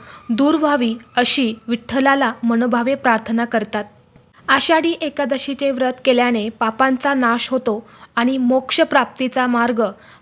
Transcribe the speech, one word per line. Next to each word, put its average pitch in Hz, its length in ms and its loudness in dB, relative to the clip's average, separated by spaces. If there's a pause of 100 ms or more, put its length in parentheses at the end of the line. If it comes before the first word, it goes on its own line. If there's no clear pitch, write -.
(300)
दूर 277 260 2
व्हावी 285 380 0 (240)
अशी 247 360 0 (140)
विठ्ठलाला 262 640 0 (120)
मनोभावे 240 520 0
प्रार्थना 226 500 -2
करतात. 214 380 -4 (640)
आषाढी 320 540 2
एकादशीचे 277 720 -4
व्रत 254 340 -4
केल्याने 240 460 2
पापांचा 262 640 0
नाश 240 340 0
होतो 247 340 -2 (320)
आणि 247 240 0
मोक्षप्राप्तीचा 254 1120 0
मार्ग 240 340 0 (380)